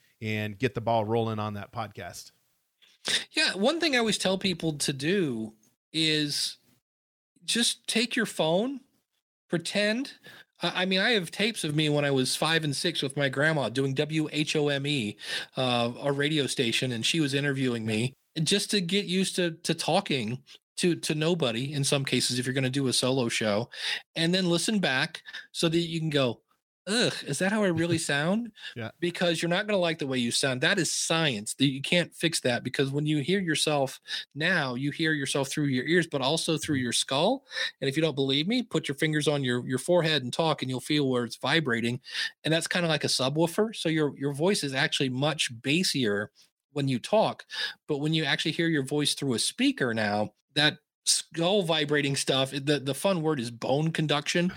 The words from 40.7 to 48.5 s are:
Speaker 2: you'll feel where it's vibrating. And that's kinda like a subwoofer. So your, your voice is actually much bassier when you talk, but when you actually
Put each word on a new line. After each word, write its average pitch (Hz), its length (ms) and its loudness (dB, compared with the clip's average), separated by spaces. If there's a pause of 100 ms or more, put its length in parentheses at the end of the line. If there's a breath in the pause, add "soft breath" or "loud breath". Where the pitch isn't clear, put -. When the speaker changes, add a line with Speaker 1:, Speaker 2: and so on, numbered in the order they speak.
Speaker 2:
you'll 127 80 -2
feel 147 280 0
where 123 160 2
it's 117 120 -6
vibrating. 123 640 0 (440 loud breath)
And 151 80 0
that's 160 160 2
kinda 175 220 0
like 151 140 0
a 139 40 2
subwoofer. 165 680 0
So - 140 -2
your, 156 280 2
your 139 160 -2
voice 180 300 0
is 139 100 -4
actually 139 360 0
much 143 520 -2
bassier 131 680 0 (420 soft breath)
when 143 160 -2
you 131 100 0
talk, 170 480 0 (420 loud breath)
but 147 120 -2
when 156 160 0
you 160 100 0
actually 151 280 0